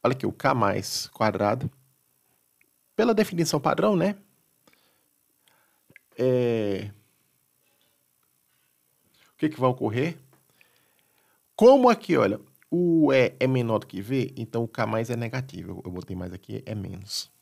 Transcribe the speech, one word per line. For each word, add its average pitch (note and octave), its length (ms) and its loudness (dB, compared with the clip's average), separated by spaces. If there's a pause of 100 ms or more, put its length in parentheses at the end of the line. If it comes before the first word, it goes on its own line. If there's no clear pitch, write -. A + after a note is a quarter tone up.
Olha B2 100 2
aqui, B2+ 140 -4
o G2 60 -2
K C#3 220 0
mais G#2 540 -2
quadrado. G#2 640 -2 (1300)
Pela A3+ 160 2
definição E3+ 480 0
padrão, G3 340 0
né? F#3 220 0 (2000)
É... A2+ 760 0 (2500)
o - 40 -20
que D#3 120 -2
que D3+ 120 -6
vai B2+ 80 4
ocorrer? B2 480 -2 (1400)
Como B3+ 320 8
aqui, G#3+ 280 2
olha, G#2+ 240 2 (300)
o E3 420 2
E C3 260 4
é B2+ 80 0
menor A#2 320 0
do - 80 -6
que F#2 140 -12
V, A#2+ 360 -4
então A#2 260 -6
o A2+ 60 -6
K A2+ 180 -4
mais A2+ 240 -4
é A#2+ 60 -4
negativo. A#2 560 -10
Eu, - 140 -14
eu F2+ 40 -10
botei F2+ 240 -12
mais F2+ 180 -10
aqui, F#2+ 340 -14
é A2 80 -10
menos. G2 680 -12